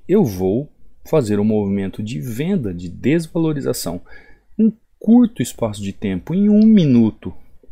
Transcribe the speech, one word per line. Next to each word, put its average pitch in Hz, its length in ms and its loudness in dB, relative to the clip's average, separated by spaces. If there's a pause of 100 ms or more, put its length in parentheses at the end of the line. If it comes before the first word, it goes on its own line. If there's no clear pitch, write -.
Eu 196 160 2
vou 101 480 -2 (320)
fazer 110 340 0
um 104 60 0
movimento 98 580 -2
de 113 200 -8
venda, 131 520 -4
de 87 140 -10
desvalorização. 151 1120 -4 (560)
Um 220 140 4 (260)
curto 233 440 2
espaço 107 420 -6
de 98 80 -6
tempo, 95 420 -6
em 202 140 0
um 208 180 4
minuto. 127 680 4 (380)